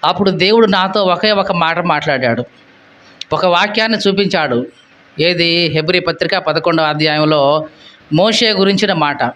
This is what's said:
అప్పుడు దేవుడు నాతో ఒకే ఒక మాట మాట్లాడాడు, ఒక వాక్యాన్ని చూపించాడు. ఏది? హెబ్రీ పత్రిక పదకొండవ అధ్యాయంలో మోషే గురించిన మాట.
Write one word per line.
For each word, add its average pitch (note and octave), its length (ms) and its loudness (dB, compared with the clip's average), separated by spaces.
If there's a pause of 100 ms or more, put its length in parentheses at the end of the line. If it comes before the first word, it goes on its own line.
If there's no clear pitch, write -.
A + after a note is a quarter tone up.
అప్పుడు F3+ 280 2
దేవుడు G#3 360 4
నాతో F#3+ 360 0
ఒకే F#3 280 0
ఒక G3 200 0
మాట E3 280 0
మాట్లాడాడు, C#3 640 -2 (880)
ఒక D#3+ 120 -4
వాక్యాన్ని G#3 520 0
చూపించాడు. F3 720 -2 (520)
ఏది? E3+ 480 0
హెబ్రీ D#3 320 0
పత్రిక E3+ 380 -2
పదకొండవ D#3+ 460 0
అధ్యాయంలో D3+ 840 0 (460)
మోషే G#3+ 400 2
గురించిన F#3+ 400 0
మాట. D3 240 0 (180)